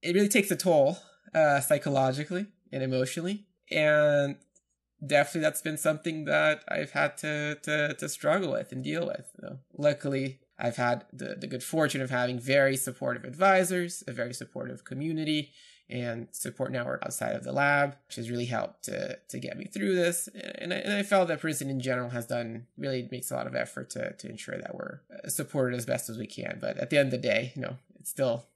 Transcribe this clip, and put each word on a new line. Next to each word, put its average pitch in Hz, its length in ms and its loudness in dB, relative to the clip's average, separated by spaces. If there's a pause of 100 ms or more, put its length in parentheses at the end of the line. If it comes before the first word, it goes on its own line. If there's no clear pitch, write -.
It 175 100 0
really 202 160 6
takes 196 220 4
a 170 40 2
toll, 156 440 4 (340)
uh, 147 260 6
psychologically 143 880 2 (240)
and 135 120 -4
emotionally. 135 640 -2 (260)
And 147 640 4 (680)
definitely 147 360 4
that's - 200 0
been 156 160 -4
something 156 480 -2
that 151 420 2
I've 151 240 -4
had 143 260 0
to, 151 460 -2
to, 151 320 0
to 147 140 -8
struggle 160 420 0
with - 200 -4
and 131 120 -6
deal 156 220 -2
with, - 320 -6
you - 120 -12
know. 135 80 -10 (200)
Luckily, 135 640 0 (200)
I've 120 180 -2
had 120 340 2
the, 127 240 -10
the - 120 -10
good 123 160 -6
fortune 151 380 2
of 127 80 -4
having 123 300 0
very 135 380 4
supportive 123 460 -4
advisors, 175 840 2
a 135 40 -6
very 123 220 -4
supportive 127 500 -10
community, 151 680 -2 (380)
and 120 420 -6
support - 400 -6
network - 340 -4
outside - 300 -4
of 131 80 -6
the 127 100 -6
lab, 143 420 4 (120)
which - 100 -12
has 117 120 -8
really 120 160 -2
helped - 380 -4
to, - 340 -6 (120)
to - 100 -8
get - 180 -8
me - 80 -10
through 196 300 0
this. 175 320 0 (300)
And 175 160 -6
I, 196 40 -2
and - 160 -2
I 202 100 0
felt 190 260 4
that 156 100 0
Princeton 147 300 -2
in 135 100 -2
general 123 300 -2
has 120 180 -4
done, 117 400 -4 (100)
really 131 320 -4
makes 123 220 -6
a 131 40 -4
lot 60 120 -4
of - 80 -8
effort - 360 -4
to, - 220 -6
to - 160 -14
ensure - 280 -10
that - 180 -8
we're, - 240 -10 (140)
uh, - 160 -14
supported 127 480 0
as 117 80 -4
best - 240 -2
as 110 80 -8
we 113 100 -8
can. - 320 -8
But - 180 -4
at 131 120 -4
the 151 80 4
end 139 100 6
of 127 40 -2
the 127 140 -4
day, 120 300 0
you 135 60 -8
know, 127 160 -6 (220)
it's - 100 -12
still 127 460 -2